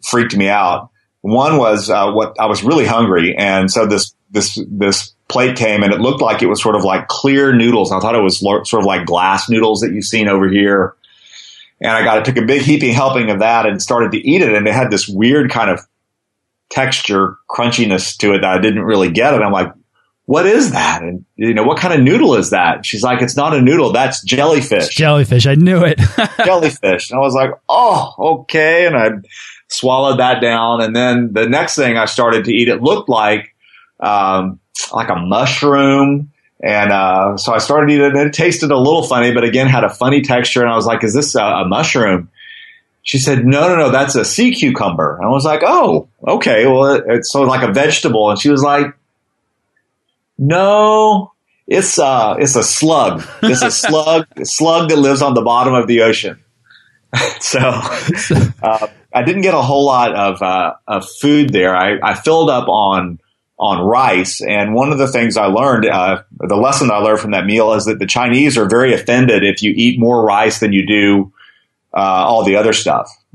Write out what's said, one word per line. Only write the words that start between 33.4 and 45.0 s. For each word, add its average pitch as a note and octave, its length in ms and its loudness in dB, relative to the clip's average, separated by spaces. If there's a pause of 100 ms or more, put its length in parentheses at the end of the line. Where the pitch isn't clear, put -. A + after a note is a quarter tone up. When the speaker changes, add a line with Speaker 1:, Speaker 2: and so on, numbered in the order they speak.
Speaker 1:
um, F#2+ 600 -2 (320)
like A2 160 -6
a F#2+ 80 -2
mushroom. C#3 1160 0 (300)
And, G2+ 300 0
uh, F#2+ 440 0
so A#2 180 -4
I A2 40 0
started D3 340 2
eating C#3+ 140 4
it, C#3 100 0
and C#3+ 120 2
it D3 40 -10
tasted E3+ 380 0
a C#3 80 2
little D3+ 240 2
funny, A#2+ 300 0
but A#2+ 120 0
again, B2 220 0
had B2+ 180 2
a G2 40 2
funny C3+ 340 0
texture. B2 400 0
And A#2+ 80 2
I A#2 60 0
was A2 100 0
like, A2+ 160 -2
"Is G#2+ 120 0
this D3 200 -2
a, A2+ 80 0
a G2 240 0
mushroom?" G2+ 600 -2 (760)
She - 160 -4
said, C3 280 0
"No, D3 220 2
no, F3+ 80 2
no, D3 140 2
that's C#3 240 0
a A2+ 100 0
sea B3 300 0
cucumber." E2 640 -2